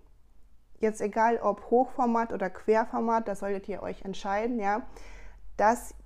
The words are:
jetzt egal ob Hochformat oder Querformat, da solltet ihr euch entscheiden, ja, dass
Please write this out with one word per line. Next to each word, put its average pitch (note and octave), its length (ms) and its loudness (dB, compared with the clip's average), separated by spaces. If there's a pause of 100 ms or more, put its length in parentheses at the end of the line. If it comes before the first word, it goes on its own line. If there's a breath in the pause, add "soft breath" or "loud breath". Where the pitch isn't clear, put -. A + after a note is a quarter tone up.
(800)
jetzt A3 220 0
egal A3+ 400 2
ob G3+ 280 -2
Hochformat A#3 600 2
oder G3 180 -2
Querformat, A3+ 760 2
da G3 80 -2
solltet G3 320 -4
ihr F#3+ 160 -6
euch - 200 -8
entscheiden, G#3 560 -2
ja, G#3 240 0 (760 loud breath)
dass A3 360 4 (120)